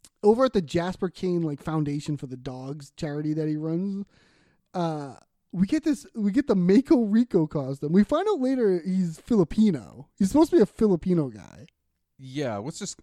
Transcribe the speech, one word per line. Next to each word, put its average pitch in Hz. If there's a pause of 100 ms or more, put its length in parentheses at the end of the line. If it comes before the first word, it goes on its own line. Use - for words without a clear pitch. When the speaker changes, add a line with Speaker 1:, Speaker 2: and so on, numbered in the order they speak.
(240)
Speaker 1:
over 226
at 254
the 196
Jasper 175
Kane, 180
like, 147
Foundation 147
for 139
the 127
Dogs 135
charity 151
that 156
he 151
runs, 185 (680)
uh, 156 (360)
we 185
get 311
this, 294 (100)
we 208
get 262
the 208
Mako 214
Rico 208
costume. 139
We 202
find 330
out 381
later 247
he's 185
Filipino. 196 (100)
He's 190
supposed 311
to 359
be 240
a 208
Filipino 180
guy. 107 (520)
Speaker 2:
Yeah, 131
let's 120
just -